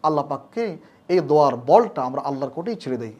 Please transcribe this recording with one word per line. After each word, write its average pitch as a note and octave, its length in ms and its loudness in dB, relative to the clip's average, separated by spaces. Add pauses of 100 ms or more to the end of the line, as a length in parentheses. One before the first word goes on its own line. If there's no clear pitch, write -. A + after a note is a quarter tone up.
আল্লাহ D3+ 260 0
পাককে E3 500 -6 (300)
এই F3+ 120 4
দোয়ার C#3+ 360 4
বলটা D3 460 2
আমরা C3 200 -6
আল্লাহর C#3 280 -6
কোর্টেই F#3+ 260 -8
ছেড়ে B2+ 200 -6
দেই A2+ 240 -10